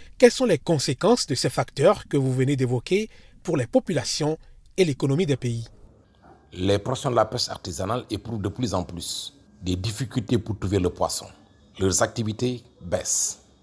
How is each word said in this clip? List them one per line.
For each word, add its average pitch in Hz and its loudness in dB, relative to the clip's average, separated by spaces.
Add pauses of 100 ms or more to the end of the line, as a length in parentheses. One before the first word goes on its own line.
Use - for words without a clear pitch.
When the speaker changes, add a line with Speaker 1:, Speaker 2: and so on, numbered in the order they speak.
(180)
Speaker 1:
quelles 240 8
sont - 0
les 202 4
conséquences 165 2
de 131 -2
ces 135 0
facteurs 147 2
que 151 0
vous 131 2
venez 135 2
d'évoquer 127 0 (320)
pour 165 -2
les 127 0
populations 156 0 (380)
et 185 4
l'économie 151 2
des 139 0
pays ? 117 -6 (840)
Speaker 2:
Les 95 2
professions - -2
de 120 -2
la 110 6
pêche 120 -2
artisanale 101 -6
éprouvent 110 -6
de 104 -2
plus 113 -4
en 92 0
plus - -10 (280)
des 90 -2
difficultés 117 -4
pour 101 -4
trouver 98 0
le 87 2
poisson. - -4 (520)
Leurs 95 2
activités 113 -4 (180)
baissent. - -4 (240)